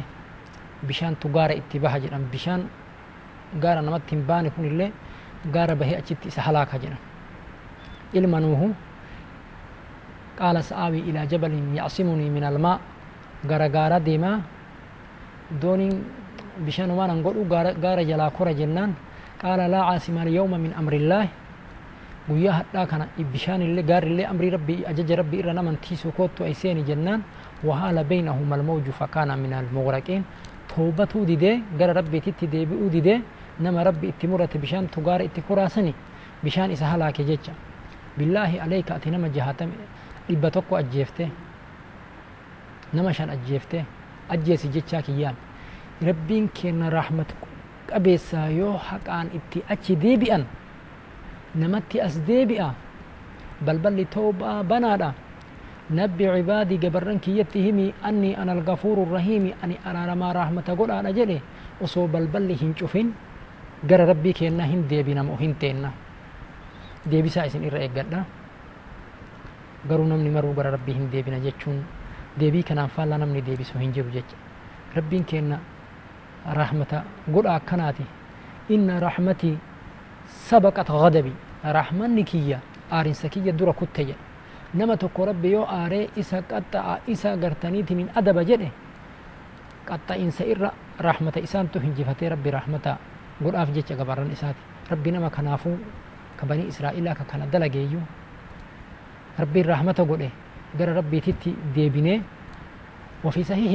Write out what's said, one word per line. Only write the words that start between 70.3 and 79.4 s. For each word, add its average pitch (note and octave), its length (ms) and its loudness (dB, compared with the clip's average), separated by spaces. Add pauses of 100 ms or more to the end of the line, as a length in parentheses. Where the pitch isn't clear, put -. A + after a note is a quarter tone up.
gara C#3 180 0
Rabbii C3+ 220 -2
hin C3 180 -2
deebina C3 280 -2
jechuun, C#3 440 -4 (560)
deebii D#3 240 4
kanaan D3 260 0
faallaa D3+ 280 0
namni C#3+ 240 0
deebisu B2+ 380 -4
hin C3 140 0
jiru B2 180 -2
jecha. B2 240 -6 (600)
Rabbiin E3 300 0
keenna D3+ 340 0 (920)
rahmata D3+ 500 0 (280)
godha F#3 240 6
akkanaati. D3+ 500 0 (640)
Inna F#3+ 300 6
rahmatii F3 580 2 (720)